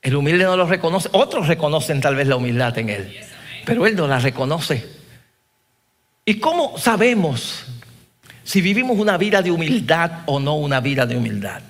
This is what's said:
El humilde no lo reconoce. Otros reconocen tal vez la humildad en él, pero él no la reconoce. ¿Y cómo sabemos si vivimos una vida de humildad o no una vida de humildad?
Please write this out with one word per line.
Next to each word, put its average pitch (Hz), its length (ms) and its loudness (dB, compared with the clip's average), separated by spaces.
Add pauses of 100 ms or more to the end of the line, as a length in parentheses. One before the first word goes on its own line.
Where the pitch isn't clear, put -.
El 135 120 0
humilde 156 300 2
no 185 100 2
lo 185 120 2
reconoce. 180 460 0
Otros 233 360 2
reconocen 151 540 0
tal 139 120 2
vez 135 120 0
la 135 100 2
humildad 123 400 0
en 113 140 -4
él, 101 260 -8 (480)
pero 233 220 2
él 220 100 2
no 165 100 0
la 135 120 2
reconoce. 135 680 -2 (1400)
¿Y 214 80 2
cómo 320 420 0
sabemos 208 880 0 (800)
si - 160 2
vivimos 208 380 0
una 208 180 2
vida 196 240 2
de 180 100 0
humildad 165 760 0
o 143 120 0
no 143 180 0
una 143 240 0
vida 131 260 0
de 120 100 -4
humildad? 104 540 -4